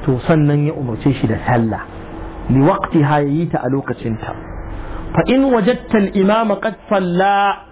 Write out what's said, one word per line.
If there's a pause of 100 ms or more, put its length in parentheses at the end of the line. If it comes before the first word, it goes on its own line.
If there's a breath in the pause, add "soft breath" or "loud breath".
To,
sannan
ya
umarce
shi
da (100)
sallah. (680)
Li
waqtiha,
ya
yi
ta
a
lokacinta. (800 loud breath)
"Fa
in
wajadta
al-imama
qad (140)
salla" (140)